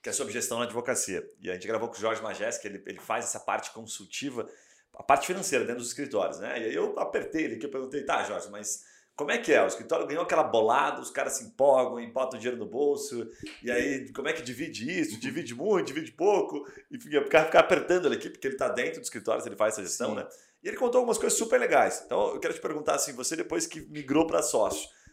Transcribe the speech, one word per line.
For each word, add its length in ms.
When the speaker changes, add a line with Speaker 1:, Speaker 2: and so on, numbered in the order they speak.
Speaker 1:
que 60
é 40
sobre 200
gestão 260
na 60
advocacia. 600
E 80
a 60
gente 140
gravou 200
com 60
o 60
Jorge 220
Magés, 360
que 80
ele, 200
ele 140
faz 240
essa 140
parte 340
consultiva, 760
a 60
parte 240
financeira 380
dentro 160
dos 80
escritórios, 500
né? 220
E 60
aí 100
eu 240
apertei 460
ele 100
aqui, 100
eu 40
perguntei, 340
"Tá, 180
Jorge, 260
mas 360
como 160
é 60
que 140
é? 80
O 60
escritório 400
ganhou 160
aquela 220
bolada, 560
os 100
caras 220
se 120
empolgam 560
e 120
botam 260
o 20
dinheiro 240
no 60
bolso, 580
e 120
aí 400
como 160
é 40
que 100
divide 460
isso? 300
Divide 340
muito, 360
divide 240
pouco?" 520
Enfim, 200
eu 120
ficava, 220
ficava 180
apertando 420
ele 80
aqui, 160
porque 160
ele 100
tá 120
dentro 320
do 40
escritório, 400
ele 120
faz 180
essa 80
gestão, 280
Speaker 2:
Sim. 80
Speaker 1:
né? 100
E 40
ele 100
contou 200
algumas 200
coisas 200
super 220
legais. 460
Então, 280
eu 60
quero 140
te 60
perguntar 340
assim, 180
você 240
depois 300
que 160
migrou 440
pra 160
sócio, 460